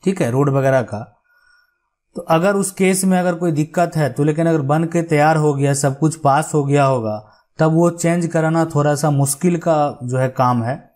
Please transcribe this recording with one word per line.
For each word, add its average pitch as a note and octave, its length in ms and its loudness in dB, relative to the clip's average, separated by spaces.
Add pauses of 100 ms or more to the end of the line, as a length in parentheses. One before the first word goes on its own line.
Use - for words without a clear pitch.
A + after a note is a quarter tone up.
ठीक F#3 180 -2
है, B2 80 -2
रोड C#3 200 0
वगैरह C3+ 320 2
का। G#2+ 420 -12 (920)
तो - 60 -12
अगर E3+ 320 2
उस G3 180 -2
केस F#3+ 320 0
में F#3 140 2
अगर F3+ 160 0
कोई E3 180 -2
दिक्कत D#3 440 -2
है D3 160 0
तो, C#3+ 120 -2
लेकिन D#3 220 0
अगर D#3+ 160 2
बन D3+ 220 0
के E3 180 -2
तैयार D#3 340 2
हो D3+ 180 2
गया, C#3 200 0
सब C#3 240 -2
कुछ D#3 180 0
पास D3 380 0
हो D3 100 0
गया C#3+ 200 2
होगा, A2 440 -2 (300)
तब D#3+ 140 2
वो E3+ 180 4
चेंज E3+ 360 -2
कराना D#3+ 380 0
थोड़ा D3 300 0
सा D3 160 -2
मुश्किल C#3+ 460 0
का D#3 460 0
जो B2 160 -4
है B2+ 100 0
काम B2 340 0
है B2+ 340 -8